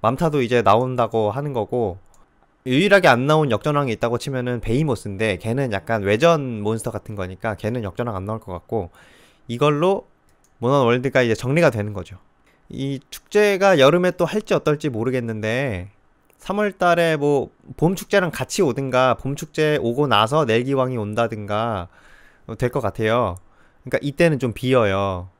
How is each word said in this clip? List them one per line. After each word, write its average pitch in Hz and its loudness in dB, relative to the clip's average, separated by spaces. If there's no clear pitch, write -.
맘타도 139 0
이제 120 2
나온다고 113 2
하는 143 -6
거고, 107 -2
유일하게 180 4
안 127 4
나온 151 4
역전왕이 139 0
있다고 117 -2
치면은 123 -4
베이모스인데 110 -2
걔는 120 -4
약간 104 -4
외전 127 2
몬스터 110 -4
같은 - -12
거니까 95 -6
걔는 113 -4
역전왕 110 -6
안 95 -8
나올 107 -8
것 - -14
같고, 90 -6
이걸로 147 0
모넌 131 2
월드가 127 2
이제 117 2
정리가 147 2
되는 107 -4
거죠. 92 -12
이 135 -6
축제가 196 2
여름에 175 6
또 175 0
할지 208 -2
어떨지 151 0
모르겠는데 113 -4
삼월 202 -4
달에 170 2
뭐 143 0
봄 175 2
축제랑 180 0
같이 - -4
오든가, 127 2
봄 135 -6
축제 151 -2
오고 120 0
나서 120 2
넬기왕이 127 0
온다든가, 107 -4
어, 113 -10
될 123 -2
것 139 -2
같아요. 110 0
그러니까 - -2
이때는 147 0
좀 120 -2
비어요. 98 0